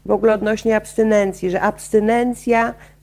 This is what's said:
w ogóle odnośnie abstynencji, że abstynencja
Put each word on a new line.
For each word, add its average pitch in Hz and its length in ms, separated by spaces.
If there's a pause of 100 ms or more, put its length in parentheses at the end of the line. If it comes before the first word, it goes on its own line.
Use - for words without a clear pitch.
w 190 40
ogóle 208 240
odnośnie 214 420
abstynencji, 208 720
że 180 100
abstynencja 233 1120 (280)